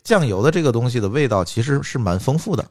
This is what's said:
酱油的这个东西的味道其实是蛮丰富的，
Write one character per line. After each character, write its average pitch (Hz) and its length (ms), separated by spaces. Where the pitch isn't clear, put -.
酱 202 200
油 98 160
的 127 80
这 165 140
个 143 80
东 117 180
西 120 120
的 98 80
味 135 180
道 101 180
其 - 160
实 139 220
是 - 160
蛮 92 200
丰 135 200
富 180 160
的， - 160